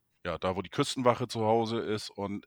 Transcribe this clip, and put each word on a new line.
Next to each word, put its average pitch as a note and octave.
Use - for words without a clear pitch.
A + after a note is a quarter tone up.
ja, E2+
da, F#2
wo F#2+
die F2+
Küstenwache B2+
zu A2+
Hause A2+
ist G#2
und G2+